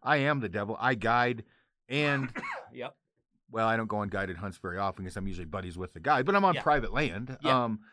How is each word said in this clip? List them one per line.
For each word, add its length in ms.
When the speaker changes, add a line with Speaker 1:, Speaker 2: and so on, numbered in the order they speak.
Speaker 1:
I 140
am 240
the 80
devil. 300
I 160
guide, 480
and 440
Speaker 2:
<coughs> 400
Yep. 220
Speaker 1:
well, 180
I 100
don't 100
go 100
on 120
guided 280
hunts 200
very 200
often 280
'cause 100
I'm 120
usually 180
buddies 320
with 160
the 80
guy, 220
but 120
I'm 100
on 100
Speaker 2:
Yeah. 60
Speaker 1:
private 300
land. 500
Speaker 2:
Yeah. 220
Speaker 1:
Um, 160